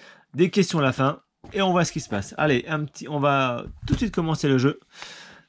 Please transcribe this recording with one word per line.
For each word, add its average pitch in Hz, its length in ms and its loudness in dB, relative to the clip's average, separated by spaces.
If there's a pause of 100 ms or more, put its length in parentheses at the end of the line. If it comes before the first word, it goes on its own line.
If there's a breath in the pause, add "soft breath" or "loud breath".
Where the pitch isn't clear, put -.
(340 loud breath)
des 170 160 4
questions 175 300 2
à - 20 2
la 131 120 2
fin, 139 280 0 (300)
et 196 100 -2
on 185 100 2
voit 175 120 4
ce - 80 -2
qui 160 80 -6
se - 80 -8
passe. 202 300 -4
Allez, 147 320 2
un 151 160 -4
petit, 131 240 -14
on 147 100 -2
va 135 460 0 (200)
tout - 80 -2
de - 60 2
suite 214 160 -4
commencer 160 320 0
le 135 100 6
jeu. 127 220 2 (680 loud breath)